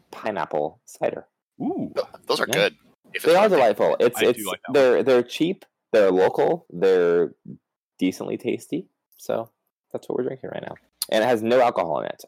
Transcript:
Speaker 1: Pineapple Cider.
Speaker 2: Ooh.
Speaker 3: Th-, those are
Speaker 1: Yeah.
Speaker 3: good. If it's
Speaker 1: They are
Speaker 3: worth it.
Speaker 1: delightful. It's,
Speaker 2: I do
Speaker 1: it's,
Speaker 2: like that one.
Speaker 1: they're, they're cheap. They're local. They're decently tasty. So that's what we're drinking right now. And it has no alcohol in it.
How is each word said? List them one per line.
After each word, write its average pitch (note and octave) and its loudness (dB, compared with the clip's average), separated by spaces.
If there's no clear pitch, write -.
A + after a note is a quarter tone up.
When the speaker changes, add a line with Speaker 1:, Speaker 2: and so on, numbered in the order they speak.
Speaker 1:
Pineapple D#2+ -6
Cider. - -8
Speaker 2:
Ooh. C4+ -6
Speaker 3:
Th-, - -6
those D3 -2
are - -4
Speaker 1:
Yeah. G3+ -2
Speaker 3:
good. G#2 0
If - -12
it's - -6
Speaker 1:
They E3 6
are F#3+ 6
Speaker 3:
worth A3 4
it. - 2
Speaker 1:
delightful. G#2+ 2
It's, A#2 2
Speaker 2:
I - 0
do A2+ 4
Speaker 1:
it's, A2+ -2
Speaker 2:
like F#2 -8
that - -
one. C3 -10
Speaker 1:
they're, B2+ 4
they're B2 2
cheap. - -4
They're G2+ 4
local. C#3+ 2
They're F2 2
decently F#2+ -4
tasty. A#2+ -8
So A2+ -8
that's - -12
what - -6
we're B2+ -6
drinking C3 -12
right - -12
now. - -14
And A2 0
it A2+ 0
has A#2+ 0
no A#2+ 2
alcohol E2+ 0
in G1+ -8
it. - -14